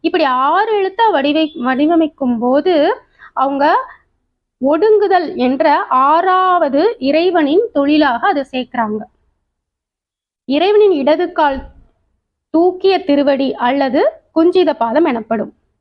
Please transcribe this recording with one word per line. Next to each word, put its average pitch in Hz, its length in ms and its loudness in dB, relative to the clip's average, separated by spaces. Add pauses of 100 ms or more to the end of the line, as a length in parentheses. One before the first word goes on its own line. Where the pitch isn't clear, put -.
இப்படி 330 200 -2
ஆறு 285 500 0
எழுத்தா 403 380 -2
வடிவை-, 302 460 -2
வடிவமைக்கும் 277 800 -2
போது 285 360 0 (580)
அவங்க 277 320 -2 (960)
ஒடுங்குதல் 349 720 2
என்ற 285 540 0
ஆறாவது 339 1080 2
இறைவனின் 320 760 0
தொழிலாக 285 540 0
அதை 294 240 -2
சேர்க்கிறாங்க. 226 480 -6 (1500)
இறைவனின் 392 460 2
இடது 320 400 0
கால் 277 300 -2 (880)
தூக்கிய 370 540 0
திருவடி 277 500 0
அல்லது 277 560 0 (260)
குஞ்சித 330 380 2
பாதம் 233 320 0
எனப்படும். 226 480 -4 (280)